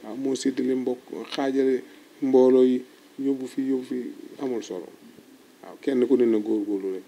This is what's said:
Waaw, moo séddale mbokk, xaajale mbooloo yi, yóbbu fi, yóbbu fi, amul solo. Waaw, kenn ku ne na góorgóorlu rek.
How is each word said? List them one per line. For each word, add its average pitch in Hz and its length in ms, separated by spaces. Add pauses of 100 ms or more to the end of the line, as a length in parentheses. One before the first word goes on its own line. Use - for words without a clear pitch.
Waaw, 110 120
moo 135 180
séddale 127 400
mbokk, 127 240 (360)
xaajale 135 480 (400)
mbooloo 127 420
yi, 127 180 (360)
yóbbu 135 280
fi, - 160
yóbbu 135 220
fi, 127 120 (460)
amul 123 200
solo. 90 240 (760)
Waaw, - 200
kenn 127 240
ku 131 100
ne 123 100
na 110 120
góorgóorlu 104 560
rek. 92 140